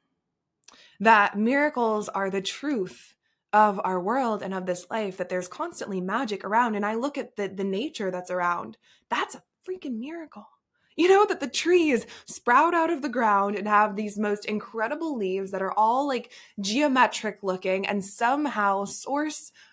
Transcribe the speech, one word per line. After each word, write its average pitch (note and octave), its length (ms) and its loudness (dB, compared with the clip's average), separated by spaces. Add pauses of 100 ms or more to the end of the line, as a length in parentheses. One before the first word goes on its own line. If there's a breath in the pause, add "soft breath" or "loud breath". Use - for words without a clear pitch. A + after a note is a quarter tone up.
(1000 loud breath)
That G#3 380 6
miracles A#3 720 0
are G3 220 -4
the F#3+ 100 -2
truth G#3 720 -6 (400)
of G#3 300 4
our F#3 160 -2
world A3+ 420 -2
and F#3+ 120 -6
of F#3 120 -6
this F3+ 240 -4
life, G#3 280 -4
that F3+ 120 -6
there's F3+ 180 -4
constantly G#3+ 540 -6
magic G#3 420 -4
around. A3 320 0
And G3+ 100 -2
I G#3+ 100 -2
look C#4 240 -4
at G#3+ 160 -10
the, G3+ 120 -4
the F#3+ 160 -6
nature G3 460 -4
that's F3+ 220 -8
around. F3 460 -2 (320 soft breath)
That's - 260 -4
a - 80 -20 (240)
freaking D#4 320 -8
miracle. D4 480 -12 (500)
You E4 100 6
know, G4 180 8
that G4 140 -2
the C#4+ 80 -4
trees D#4 580 2 (200 loud breath)
sprout D4 480 4
out D#4+ 160 2
of D#4+ 120 -2
the C#4+ 80 -4
ground G#3 460 2
and G3+ 120 -4
have G#3 280 4
these G#3 240 -6
most G#3 260 -2
incredible A#3 720 -4
leaves F#3+ 340 -2
that F#3+ 100 -4
are F#3+ 160 -2
all, A#3 280 4
like, C4 280 -4 (260 loud breath)
geometric A#3+ 840 2
looking F#3+ 440 -2
and G3+ 160 -2
somehow G#3+ 800 0
source D4 720 -4 (200 loud breath)